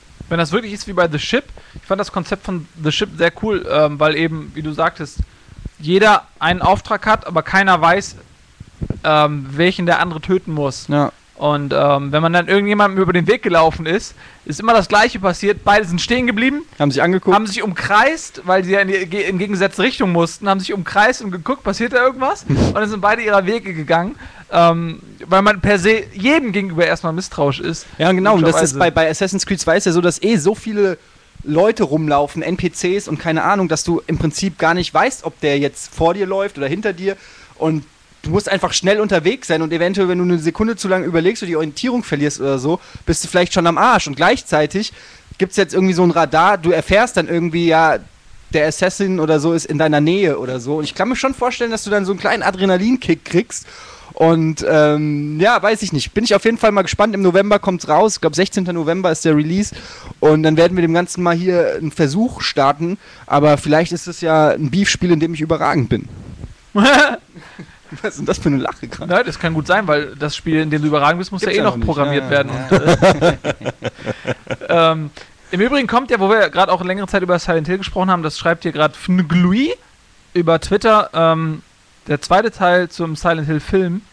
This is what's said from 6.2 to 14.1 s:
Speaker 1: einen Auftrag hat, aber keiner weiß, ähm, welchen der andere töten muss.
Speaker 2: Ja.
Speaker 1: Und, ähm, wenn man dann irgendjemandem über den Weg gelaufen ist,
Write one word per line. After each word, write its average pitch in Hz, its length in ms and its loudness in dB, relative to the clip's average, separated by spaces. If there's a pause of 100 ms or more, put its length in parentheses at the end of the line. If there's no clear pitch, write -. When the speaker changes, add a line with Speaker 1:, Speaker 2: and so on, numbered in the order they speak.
Speaker 1:
einen 170 220 -2
Auftrag 196 440 0
hat, 220 200 0
aber 165 180 -2
keiner 190 360 2
weiß, 170 380 2 (880)
ähm, 151 460 2
welchen 175 340 0
der 170 140 2
andere 165 200 -2
töten 185 340 -2
muss. 143 360 -4
Speaker 2:
Ja. 147 240 0 (220)
Speaker 1:
Und, 147 360 -2
ähm, 139 400 2
wenn 151 120 0
man 165 100 2
dann 175 140 2
irgendjemandem 202 520 2
über 180 140 2
den 175 140 0
Weg 240 160 2
gelaufen 165 420 2
ist, 175 300 -4 (300)